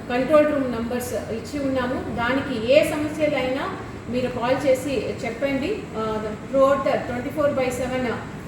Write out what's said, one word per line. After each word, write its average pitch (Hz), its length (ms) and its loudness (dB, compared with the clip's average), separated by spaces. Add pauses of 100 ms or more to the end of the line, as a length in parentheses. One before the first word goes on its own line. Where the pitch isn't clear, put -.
(100)
కంట్రోల్ 294 360 6
రూమ్ 269 260 0
నంబర్స్ 233 400 -4
ఇచ్చి 226 520 -4
ఉన్నాము. 262 520 -2
దానికి 240 560 0
ఏ 311 120 8
సమస్యలైనా 302 920 0 (340)
మీరు 247 160 0
కాల్ 247 400 0
చేసి 254 480 2 (100)
చెప్పండి. 277 540 -2 (180)
ఆ, 214 380 -2 (160)
throughout 277 380 4
the 247 80 4
ట్వంటీ 254 340 -4
ఫోర్ 285 220 2
బై 254 180 0
సెవెన్ 254 640 -2 (120)